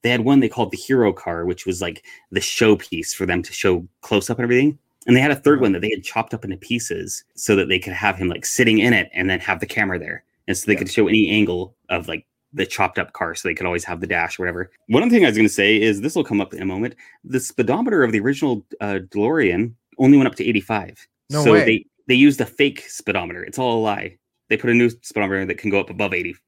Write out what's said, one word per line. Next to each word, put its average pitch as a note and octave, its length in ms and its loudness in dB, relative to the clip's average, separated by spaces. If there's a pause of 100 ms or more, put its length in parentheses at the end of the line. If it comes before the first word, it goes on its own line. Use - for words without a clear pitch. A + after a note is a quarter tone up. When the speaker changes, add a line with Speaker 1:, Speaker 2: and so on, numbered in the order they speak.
Speaker 1:
They A#2+ 60 0
had A#2+ 120 2
one C3+ 200 4
they A2+ 80 0
called A2 220 -4
the - 60 -10
hero A#2+ 360 2
car, E2+ 320 -8
which F2+ 200 -6
was, F#2 160 -4
like, E2+ 220 -8 (280)
the F#2 80 -2
showpiece - 760 0
for G2 100 -4
them F2+ 160 0
to - 120 -12
show F2+ 340 -2 (140)
close - 280 -2
up A2+ 80 -4
and A#2+ 60 -4
everything. C3 340 2 (300)
And B2 80 6
they C3 60 4
had D3 100 2
a C3+ 40 2
third D3 200 4
Speaker 2:
Uh-huh. C3 80 0
Speaker 1:
one G#2 80 4
that F2+ 100 -2
they G#2+ 80 -4
had A2 140 -6
chopped - 320 -6
up A2 80 -12
into F#2+ 140 -10
pieces - 680 -8 (120)
so - 200 2
that F#2+ 120 2
they F#2 120 0
could F#2 140 -8
have G2+ 240 -2
him, F#2 100 -2
like, - 180 -6
sitting A#2 340 2
in A#2+ 140 4
it F#2+ 200 0
and F#2 160 -2
then F2+ 100 -2
have F#2 200 -4
the - 60 -6
camera G2 320 -2
there. E2 260 -12 (240)
And G2 80 -2
so - 120 -8
they G#2+ 60 4
Speaker 2:
Yeah. G2+ 60 0
Speaker 1:
could F#2+ 120 -6
show G#2+ 160 2
any G2+ 220 2
angle F#2 460 0 (140)
of, F2 180 -4
like, D#2+ 180 -8 (280)
the G2 140 -4
chopped - 320 -2
up F2 140 -6
car E2+ 200 -6
so - 140 -8
they E2 80 -4
could F#2 100 -8
always F2 200 -4
have F2 160 -10
the F2+ 60 -8
dash E2+ 300 -4
or F#2 60 -6
whatever. F2+ 260 -6 (180)
One A#2+ 140 2
other A#3 100 2
thing A3 140 6
I B2+ 40 4
was G#2+ 80 0
gonna G#2+ 120 4
say G#2 320 2
is, G#2 200 0
this D3 120 -6
will E3+ 100 -2
come G2+ 180 -2
up F#2 120 -8
in F2 80 -12
a F#2+ 40 -6
moment, G2 280 -6 (300)
the C3 160 -4
speedometer D#3+ 640 0
of A2+ 80 2
the A2 80 0
original, C3 440 -2 (180)
uh, G2+ 180 -4 (100)
DeLorean A2 640 0 (260)
only C#3 200 8
went C3 100 4
up - 80 -6
to A#2+ 120 -6
eighty-five. G#2 600 -4 (240)
Speaker 2:
No D3 120 0
Speaker 1:
So A#2 100 8
Speaker 2:
way. C#3 120 6
Speaker 1:
they, A2 200 2 (220)
they B2+ 80 2
used C#3 260 4
a A#2 40 0
fake - 440 -2
speedometer. F2+ 540 -8
It's F#2+ 160 -12
all A#2+ 180 0
a A2 40 0
lie. G2+ 360 -6 (320)
They A2+ 80 2
put A#2+ 140 -2
a - 20 4
new A#2+ 160 4
speedometer G2 560 -6
that F2+ 140 -6
can G#2+ 100 -4
go G2 100 2
up - 100 -6
above F#2+ 240 -6
eighty. F2 220 -6 (120)